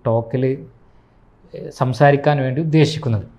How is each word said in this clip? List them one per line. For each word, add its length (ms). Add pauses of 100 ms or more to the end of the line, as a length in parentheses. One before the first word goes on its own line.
ടോക്കിൽ, 420
ഏഹ്, 1300
സംസാരിക്കാൻ 680
വേണ്ടി 200
ഉദ്ദേശിക്കുന്നത്. 680 (120)